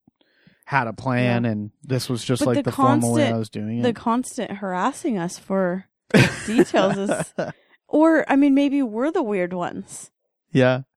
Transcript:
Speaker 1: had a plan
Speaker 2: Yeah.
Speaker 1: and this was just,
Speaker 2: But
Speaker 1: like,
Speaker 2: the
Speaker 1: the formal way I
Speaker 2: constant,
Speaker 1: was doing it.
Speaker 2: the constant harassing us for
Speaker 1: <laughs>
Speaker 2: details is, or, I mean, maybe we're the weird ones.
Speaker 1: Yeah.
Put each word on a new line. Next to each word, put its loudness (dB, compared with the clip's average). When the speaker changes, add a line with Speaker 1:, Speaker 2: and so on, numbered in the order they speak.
Speaker 1:
had -2
a -6
plan 0
Speaker 2:
Yeah. 0
Speaker 1:
and -6
this -4
was -4
just, -2
Speaker 2:
But 2
Speaker 1:
like, 2
Speaker 2:
the -2
Speaker 1:
the -6
formal 2
way 2
I 0
Speaker 2:
constant, -2
Speaker 1:
was -6
doing -6
it. 0
Speaker 2:
the 2
constant -4
harassing -4
us -6
for -4
Speaker 1:
<laughs> 2
Speaker 2:
details 2
is, -4
or, 4
I 4
mean, 4
maybe 2
we're -2
the -2
weird -2
ones. -10
Speaker 1:
Yeah. 4